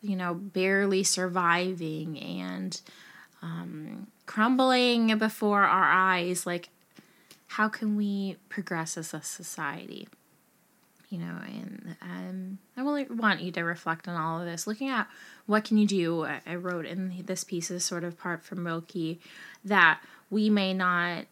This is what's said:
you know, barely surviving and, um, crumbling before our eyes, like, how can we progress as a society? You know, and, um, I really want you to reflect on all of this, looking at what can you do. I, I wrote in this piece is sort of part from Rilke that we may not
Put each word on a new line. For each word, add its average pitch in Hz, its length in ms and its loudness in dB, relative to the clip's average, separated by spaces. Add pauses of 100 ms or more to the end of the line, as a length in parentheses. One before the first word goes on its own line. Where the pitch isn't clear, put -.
you 202 140 -2
know, 180 200 -2
barely 196 680 2
surviving 175 1160 0
and, 180 600 -6 (640)
um, 170 640 -10 (200)
crumbling 247 920 4
before 208 460 2
our 175 260 6
eyes, 180 560 2
like, 175 220 -4 (880)
how 214 140 4
can 214 260 -2
we 202 420 -2 (120)
progress 165 480 -6
as 160 180 -10
a 151 80 -8
society? - 840 -10 (1000)
You 185 100 -8
know, 170 280 -8
and, - 560 -12
um, 185 560 -10 (180)
I 254 40 -10
really 285 240 -2
want 226 380 0
you 180 100 -6
to 170 100 -4
reflect 170 460 -4
on 175 80 -4
all 165 240 -2
of 175 60 -6
this, 170 200 -6
looking 220 220 -6
at 247 200 -2 (380)
what 214 160 2
can 214 160 2
you 208 80 8
do. 170 380 2
I, 143 200 -6
I 165 120 -8
wrote 175 280 -6
in 185 400 -6
this 185 200 -6
piece 170 260 -6
is 175 140 -4
sort 170 180 -4
of 170 160 -8
part 165 240 -6
from 175 240 -8
Rilke 165 520 -6 (460)
that 185 360 8 (300)
we 214 200 4
may 196 240 4
not 175 580 0